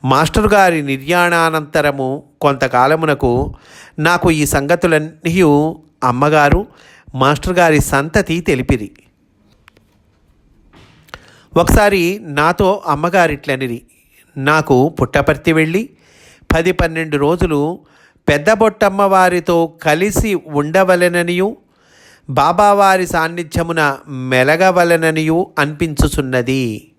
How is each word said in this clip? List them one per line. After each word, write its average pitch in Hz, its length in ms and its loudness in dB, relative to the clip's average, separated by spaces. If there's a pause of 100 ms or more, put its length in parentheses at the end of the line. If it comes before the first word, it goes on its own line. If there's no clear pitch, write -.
మాస్టర్ 160 480 0
గారి 180 280 2
నిర్యాణానంతరము 147 1400 -2 (180)
కొంతకాలమునకు 135 1120 0 (440)
నాకు 175 320 2
ఈ 151 140 0
సంగతులన్నీ 160 960 -2 (640)
అమ్మగారు, 147 880 0 (260)
మాస్టర్ 143 380 0
గారి 165 280 4
సంతతి 165 600 -2
తెలిపిరి. 123 500 -2 (2750)
ఒకసారి 196 640 2
నాతో 180 640 0
అమ్మగారిట్లనిరి, 147 960 -2 (560)
"నాకు 143 520 2
పుట్టపర్తి 143 640 -2
వెళ్ళి 160 360 -2 (640)
పది 170 180 0
పన్నెండు 160 460 -4
రోజులు 160 640 -2 (500)
పెద్ద 147 220 2
బొట్టమ్మ 214 500 0
వారితో 180 720 2 (100)
కలిసి 185 520 0 (100)
ఉండవలెననియు, 175 1120 0 (720)
బాబావారి 190 760 2
సాన్నిధ్యమున 165 920 -4 (100)
మెలగవలెననియు 160 1400 0 (120)
అనిపించుచున్నది. 135 1400 -4